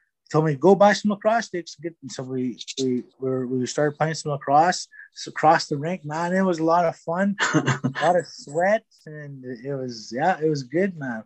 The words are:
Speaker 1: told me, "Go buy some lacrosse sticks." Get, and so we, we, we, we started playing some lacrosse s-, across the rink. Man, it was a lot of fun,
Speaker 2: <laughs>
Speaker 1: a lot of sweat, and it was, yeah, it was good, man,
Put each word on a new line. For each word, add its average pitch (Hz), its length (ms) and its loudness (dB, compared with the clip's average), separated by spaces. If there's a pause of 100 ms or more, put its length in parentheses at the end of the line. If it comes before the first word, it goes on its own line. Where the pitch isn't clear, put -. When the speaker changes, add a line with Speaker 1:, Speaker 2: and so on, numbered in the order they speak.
(300)
Speaker 1:
told 156 140 2
me, 151 120 0
"Go 175 180 8
buy 202 180 8
some 208 200 0
lacrosse 220 340 0
sticks." - 300 -10
Get, 165 260 -10
and - 100 -14
so 135 120 -10
we, 127 340 -4 (240)
we, 123 220 0 (160)
we, 131 260 -2
we 127 200 -2
started 147 300 0
playing 156 180 -2
some 151 180 -6
lacrosse 147 560 2 (280)
s-, - 120 -14
across 160 400 4
the 151 80 -2
rink. 160 280 -6
Man, 165 300 -2
it 190 80 4
was 180 160 2
a 160 60 0
lot 170 200 4
of 165 120 -2
fun, 196 480 -2
Speaker 2:
<laughs> - 100 -2
Speaker 1:
a 139 380 0 (100)
lot 175 140 4
of 165 100 0
sweat, 180 580 -2 (220)
and 143 380 -14
it 127 300 -8
was, 120 400 -8
yeah, 160 280 0
it 160 60 2
was 143 160 0
good, 175 340 -2
man, 120 280 -8